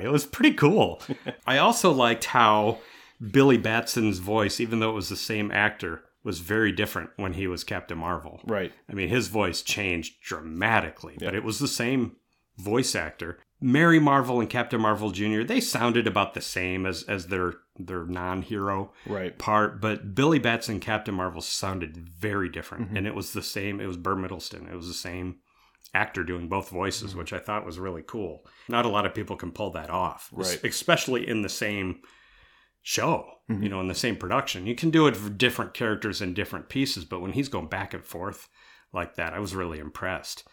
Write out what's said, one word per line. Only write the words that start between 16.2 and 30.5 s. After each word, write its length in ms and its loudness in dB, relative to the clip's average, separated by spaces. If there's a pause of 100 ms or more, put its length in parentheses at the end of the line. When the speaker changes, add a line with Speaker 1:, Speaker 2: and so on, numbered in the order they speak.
Speaker 1:
the 80 -8
same 440 -2
as, 180 -4
as 240 -6
their, 260 -2 (260)
their 260 -8
non-hero 840 -4 (140)
Speaker 2:
Right. 320 -6
Speaker 1:
part, 440 2
but 320 -2
Billy 260 6
Batson 360 0
and 60 -4
Captain 340 -2
Marvel 260 -2
sounded 560 -4
very 520 -4
different, 380 -8
Speaker 2:
Mm-hmm. 100 -4
Speaker 1:
and 100 -2
it 80 -4
was 180 -6
the 80 -6
same, 380 -4
it 80 -6
was 100 -6
Burr 180 -2
Middleston, 560 -6
it 40 -10
was 120 -10
the 60 -8
same 440 -8 (560)
actor 300 0
doing 260 -6
both 200 -2
voices, 420 -4
Speaker 2:
Mm-hmm. 80 -8
Speaker 1:
which 140 -10
I 60 -6
thought 260 -6
was 140 -10
really 260 -8
cool. 400 -10 (220)
Not 180 2
a 40 0
lot 160 2
of 80 -4
people 240 -6
can 140 -10
pull 200 -6
that 180 -8
off, 480 -4
es-, 180 -2